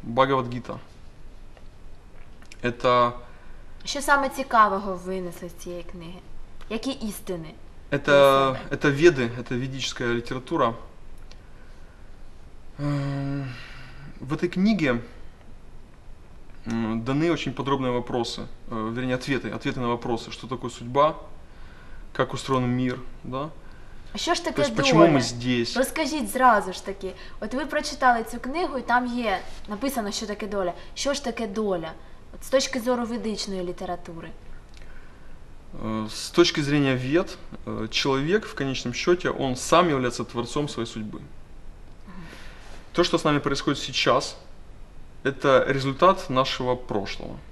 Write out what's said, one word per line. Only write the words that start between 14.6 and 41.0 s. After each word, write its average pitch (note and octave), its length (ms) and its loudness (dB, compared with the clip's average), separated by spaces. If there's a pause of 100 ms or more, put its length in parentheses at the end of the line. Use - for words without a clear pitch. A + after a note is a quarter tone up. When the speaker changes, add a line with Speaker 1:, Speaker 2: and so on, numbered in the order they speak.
Speaker 1:
м, A2+ 380 0
даны D3+ 260 2
очень C#3+ 220 -2
подробные C3+ 380 0
вопросы, A#2+ 500 -2 (300)
э, A2+ 220 -4
вернее, B2+ 220 0
ответы, B2 360 -2
ответы A#2 280 -4
на B2 80 0
вопросы, A#2+ 440 -2
что - 160 -12
такое B2 240 -6
судьба, C#3+ 440 4 (1000)
как C3 200 0
устроен B2+ 320 0 (100)
мир, B2+ 220 0 (260)
да? C3+ 260 -6 (640)
Speaker 2:
А G#3+ 40 -6
що E4 160 0
ж E4+ 100 -2
Speaker 1:
То - 80 0
Speaker 2:
таке - 100 2
Speaker 1:
есть B3+ 140 2
почему C4 280 8
мы E3+ 80 12
Speaker 2:
доля? C3+ 100 6
Speaker 1:
здесь? A#2+ 560 0
Speaker 2:
Розкажіть C4 520 0
зразу G#3+ 440 6
ж - 120 -10
таки. F#3+ 280 -6 (260)
От A3 140 -4
ви C#4+ 120 0
прочитали B3+ 580 2
цю A3+ 160 -6
книгу, D4+ 380 -2
і A#3+ 40 -2
там B3 260 2
є A#3 320 0 (280)
написано, G#3 440 -2
що - 160 -4
таке G#3 200 -6
доля. F#3+ 260 0 (220)
Що C#4 180 0
ж C4+ 100 -4
таке A#3 240 -2
доля? F#3+ 440 0 (440)
От - 100 -12
з - 40 -10
точки C4 300 4
зору A#3+ 260 2
ведичної G3+ 580 -4
літератури. F3 680 -6 (1500)
Speaker 1:
Э, A2 260 -2
с - 200 -8
точки F3 340 6
зрения C#3 320 4
Вед, C#3 420 0 (280)
э, A2 240 -6
человек, C#3+ 560 2
в - 100 -12
конечном C3 380 -4
счете, F3 360 2 (100)
он B2+ 160 0
сам E3+ 340 6
является B2+ 340 0
творцом A#2+ 460 -2
своей A2+ 200 -4
судьбы. G#2+ 300 -8